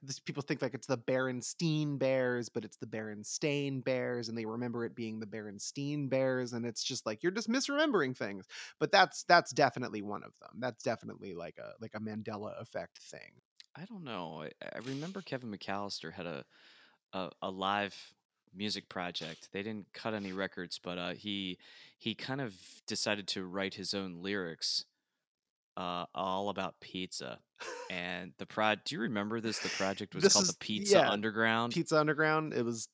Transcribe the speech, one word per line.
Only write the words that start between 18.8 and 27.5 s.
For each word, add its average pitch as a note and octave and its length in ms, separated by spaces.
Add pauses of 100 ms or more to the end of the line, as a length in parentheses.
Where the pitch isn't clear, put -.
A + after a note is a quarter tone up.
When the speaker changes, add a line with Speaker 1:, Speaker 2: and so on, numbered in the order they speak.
Speaker 2:
project. F2 640
They G2 100
didn't G#2+ 300
cut A2+ 200
any G2 200
records, F#2 500
but, F2+ 140
uh, F2 160
he, G2 440 (400)
he A2 180
kind C3+ 260
of G#2 140 (300)
decided G#2 440
to F#2+ 160
write F#2+ 300
his F#2+ 180
own F#2 280
lyrics, F#2 640 (920)
uh, F2+ 360
all F#2+ 360
about F#2 320
pizza. E2+ 580 (200)